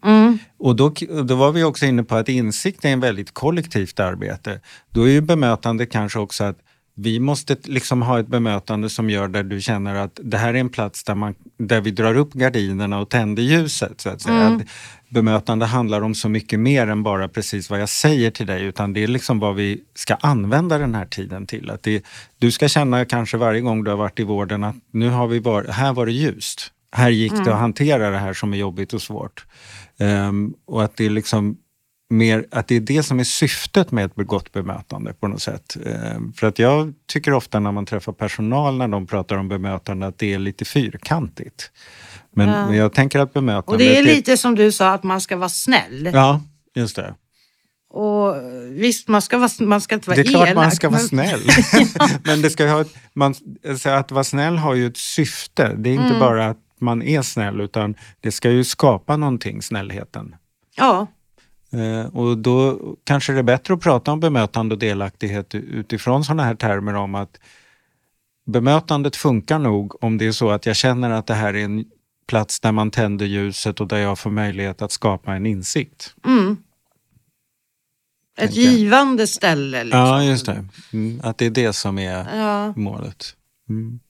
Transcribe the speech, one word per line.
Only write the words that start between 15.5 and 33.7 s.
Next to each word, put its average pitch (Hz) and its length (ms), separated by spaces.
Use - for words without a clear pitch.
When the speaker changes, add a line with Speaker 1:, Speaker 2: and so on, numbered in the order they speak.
Speaker 2:
handlar 110 360
om 110 140
så 110 140
mycket 107 300
mer 127 280
än 107 160
bara 98 240
precis 98 420
vad 101 120
jag 104 80
säger 131 420
till 107 160
dig, 95 160
utan 98 300
det 107 100
är 107 40
liksom 123 320
vad 101 160
vi 101 280
ska - 200
använda 147 600
den 135 180
här 98 100
tiden 98 420
till. 107 220
Att 104 140
det, 107 200
du 120 120
ska 151 160
känna 127 380
kanske 117 320
varje 113 240
gång 113 220
du 107 80
har 101 60
varit 104 220
i 113 40
vården 101 400
att 107 120
nu 117 180
har 123 180
vi 117 120
var-, 107 320
här 131 220
var 120 120
det 113 60
ljust. - 600
Här 120 180
gick 110 220
det 214 60
Speaker 1:
Mm. 147 160
Speaker 2:
att 107 60
hantera 117 500
det 98 80
här 98 160
som 101 200
är 101 40
jobbigt 98 360
och 107 80
svårt. - 440
Ehm, 101 540
och 113 160
att - 140
det 113 80
är 107 40
liksom 107 480
mer, 113 420
att 113 160
det 123 80
är 117 40
det 139 240
som 131 160
är 127 40
syftet - 680